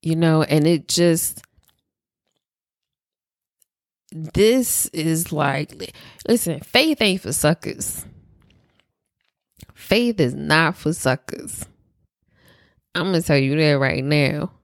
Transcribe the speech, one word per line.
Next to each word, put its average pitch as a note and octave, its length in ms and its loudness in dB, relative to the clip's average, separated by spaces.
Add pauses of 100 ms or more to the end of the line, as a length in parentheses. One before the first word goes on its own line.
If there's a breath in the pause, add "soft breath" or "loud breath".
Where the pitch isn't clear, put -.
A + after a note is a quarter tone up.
You D#3+ 160 -2
know, D#3+ 260 4
and D3+ 240 2
it E3 220 0
just, E3+ 540 0 (2750)
this G#3+ 760 0
is D#3+ 440 -4
like, D3 440 -4
li-, - 180 -16 (340 loud breath)
listen, E3+ 340 0
faith D4+ 400 0
ain't F#3+ 200 2
for - 120 -8
suckers. - 720 -2 (1700)
Faith A3+ 440 -2
is B2+ 160 0
not D3+ 420 0
for - 160 -4
suckers. - 760 -6 (1300 soft breath)
I'm F3 120 -4
gonna F3 160 0
tell D3 160 2
you C3+ 180 0
that D3+ 220 2
right C3+ 240 0
now. D3 480 0 (140)